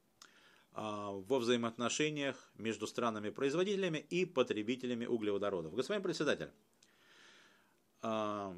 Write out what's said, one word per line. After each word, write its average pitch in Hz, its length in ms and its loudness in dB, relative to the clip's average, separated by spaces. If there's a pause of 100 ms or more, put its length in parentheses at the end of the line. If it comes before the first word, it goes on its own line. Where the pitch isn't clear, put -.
(720)
а, 104 380 -4
во 98 280 0
взаимоотношениях 123 1160 2
между 107 320 -2
странами-производителями 139 1120 0
и 175 260 0
потребителями 123 800 0
углеводородов. 101 720 0
Господин 196 260 0
председатель, 143 480 0 (1500)
а, 104 560 -2